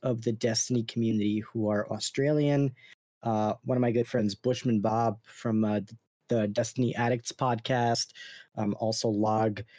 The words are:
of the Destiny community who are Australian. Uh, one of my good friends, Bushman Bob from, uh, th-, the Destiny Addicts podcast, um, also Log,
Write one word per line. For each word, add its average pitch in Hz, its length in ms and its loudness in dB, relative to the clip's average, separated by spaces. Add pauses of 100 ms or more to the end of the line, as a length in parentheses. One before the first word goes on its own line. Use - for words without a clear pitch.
of 120 200 -2
the 117 100 0
Destiny 123 520 0
community 107 560 0
who 107 280 -4
are 104 220 0
Australian. 143 840 2 (480)
Uh, 107 320 0 (100)
one 127 120 0
of 123 60 2
my 120 80 2
good 117 160 2
friends, 107 300 0
Bushman 120 440 0
Bob 110 440 0
from, 110 400 -2
uh, 104 160 0
th-, 101 160 -10 (320)
the 110 180 2
Destiny 113 480 -2
Addicts 117 380 -2
podcast, 120 800 0 (420)
um, 104 240 -2
also 113 300 0
Log, 107 540 0 (160)